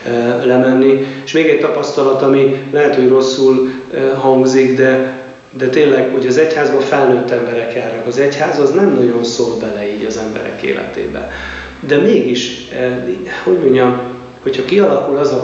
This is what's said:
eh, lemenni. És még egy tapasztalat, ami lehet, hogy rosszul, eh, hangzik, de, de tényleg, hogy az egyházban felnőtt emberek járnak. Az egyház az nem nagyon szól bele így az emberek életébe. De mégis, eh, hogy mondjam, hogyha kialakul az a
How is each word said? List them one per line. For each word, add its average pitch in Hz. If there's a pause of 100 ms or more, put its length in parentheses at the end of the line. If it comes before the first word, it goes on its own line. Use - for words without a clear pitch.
eh, 120
lemenni. 131 (200)
És -
még 160
egy 147
tapasztalat, 143
ami 135
lehet, 143
hogy 127
rosszul, 131 (220)
eh, 147 (180)
hangzik, 131
de, 131 (300)
de 131
tényleg, 131
hogy 127
az 127
egyházban 147
felnőtt 131
emberek 117
járnak. 113
Az 123
egyház 143
az 139
nem 180
nagyon 120
szól -
bele 104
így 110
az 110
emberek 107
életébe. - (560)
De 147
mégis, 165
eh, 127 (520)
hogy 123
mondjam, 127 (420)
hogyha 131
kialakul 143
az 139
a 127